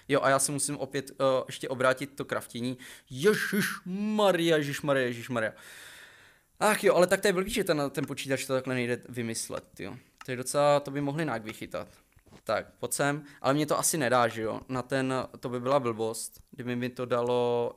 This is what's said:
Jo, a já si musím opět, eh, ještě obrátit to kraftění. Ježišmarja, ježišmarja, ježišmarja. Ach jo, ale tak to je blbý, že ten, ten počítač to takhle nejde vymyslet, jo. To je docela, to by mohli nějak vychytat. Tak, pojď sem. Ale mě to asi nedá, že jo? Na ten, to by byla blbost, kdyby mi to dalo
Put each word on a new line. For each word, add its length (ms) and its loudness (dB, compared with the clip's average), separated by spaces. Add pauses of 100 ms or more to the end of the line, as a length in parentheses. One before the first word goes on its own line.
Jo, 140 4
a 80 6
já 80 6
si 140 0
musím 240 -2
opět, 340 -6
eh, 40 -20 (320)
ještě 220 -10
obrátit 380 2
to 180 -10
kraftění. 540 -6 (320)
Ježišmarja, 1500 2
ježišmarja, 500 0
ježišmarja. 460 -2 (1080)
Ach 240 4
jo, 100 6
ale 120 8
tak 140 2
to 60 2
je 60 6
blbý, 180 0
že 140 0
ten, 260 2
ten 160 -4
počítač 400 -4
to 80 0
takhle 200 -2
nejde 340 0
vymyslet, 720 -8
jo. 160 -10 (280)
To 60 -8
je 60 -6
docela, 440 4
to 100 -8
by 100 -4
mohli 240 -2
nějak 200 -4
vychytat. 440 -10 (560)
Tak, 220 -2 (120)
pojď 140 -6
sem. 320 -2 (180)
Ale 120 4
mě 120 2
to 120 0
asi 200 0
nedá, 300 4
že 140 -6
jo? 260 -4
Na 140 -4
ten, 320 -2 (260)
to 80 -6
by 120 -4
byla 200 2
blbost, 600 -4 (100)
kdyby 260 -6
mi 140 -4
to 160 -6
dalo 720 0